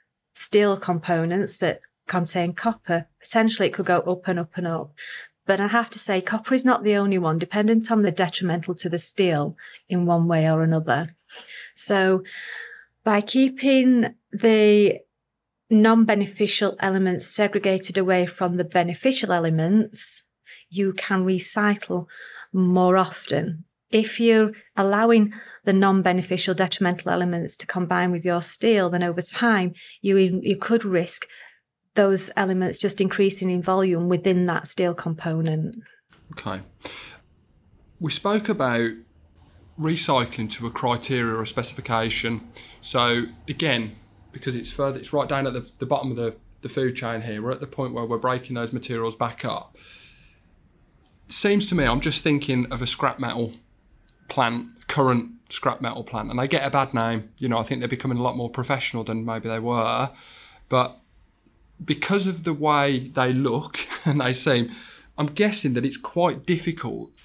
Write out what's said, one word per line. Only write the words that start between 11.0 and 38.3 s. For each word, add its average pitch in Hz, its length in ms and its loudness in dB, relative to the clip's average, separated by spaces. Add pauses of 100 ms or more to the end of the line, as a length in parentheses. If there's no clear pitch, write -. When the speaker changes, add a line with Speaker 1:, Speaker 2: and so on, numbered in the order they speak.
Speaker 1:
So 190 500 2 (800)
by 208 160 4
keeping 262 920 4 (160)
the 208 680 6 (680)
non-beneficial 214 1120 4
elements 190 480 0
segregated 196 680 0
away 185 280 4
from 180 300 -2
the 180 80 0
beneficial 180 680 0
elements, 170 920 2 (440)
you 190 240 -2
can 190 320 -2
recycle 190 840 0 (440)
more 180 460 4
often. 160 680 -2 (240)
If 220 300 0
you're 220 320 6 (240)
allowing 208 580 4 (300)
the 196 100 4
non-beneficial 185 800 2
detrimental 180 560 0
elements 175 460 -2
to - 100 -10
combine 180 440 0
with 170 140 -4
your 175 160 0
steel, 202 480 2
then 175 140 0
over 175 180 0
time, 190 520 0 (280)
you, 196 160 4
you 190 400 2
could 226 260 0
risk 175 420 0 (720)
those 196 420 4
elements 185 400 0
just 196 240 -2
increasing 190 480 0
in 180 120 0
volume 185 460 2
within 180 380 2
that 170 220 -2
steel 175 260 0
component. 160 800 -2 (560)
Speaker 2:
Okay. 98 300 -8 (1400)
We 156 120 -4
spoke 208 360 0